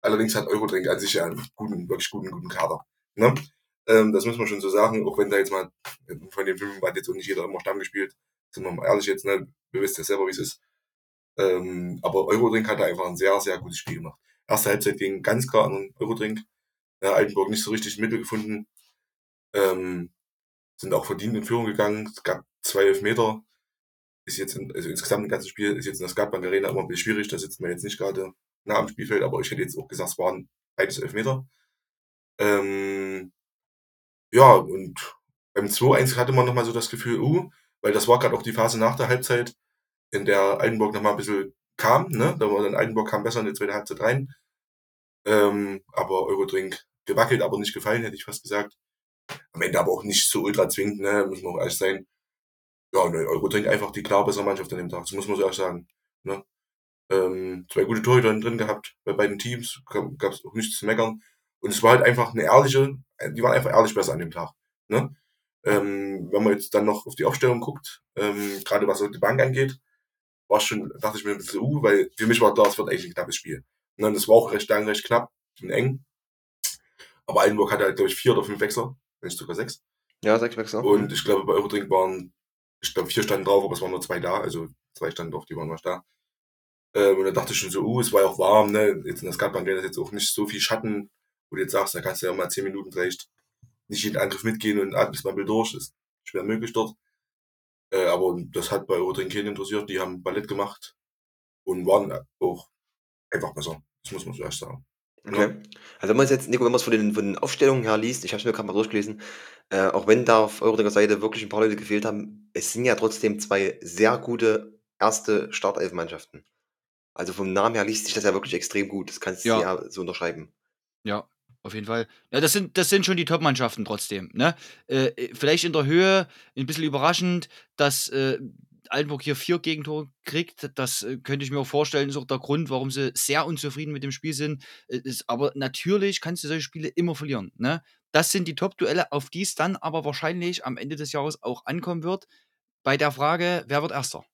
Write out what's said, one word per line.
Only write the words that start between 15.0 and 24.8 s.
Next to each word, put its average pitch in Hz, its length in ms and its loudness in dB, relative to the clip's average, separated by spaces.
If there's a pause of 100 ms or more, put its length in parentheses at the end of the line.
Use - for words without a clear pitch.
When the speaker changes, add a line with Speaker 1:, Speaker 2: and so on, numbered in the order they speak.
Speaker 1:
ganz 120 260 0
klar 110 180 4
an 95 80 -2
den 98 260 -8
Eurodrink. 107 400 -4 (640)
Ja, 98 100 4
Altenburg 101 360 2
nicht 107 140 -2
so 104 80 -4
richtig 107 260 -4
Mittel 113 220 -2
gefunden. 107 480 -6 (840)
Ähm, 92 580 0 (680)
sind 95 140 -4
auch 95 120 0
verdient 104 300 -4
in 107 80 -2
Führung 117 220 -2
gegangen. 107 420 -2
Es - 160 -18
gab - 200 -4 (180)
zwei 98 240 2
Elfmeter. 110 580 2 (840)
Ist - 120 -8
jetzt - 180 -6
in, - 200 -6
also 85 140 -4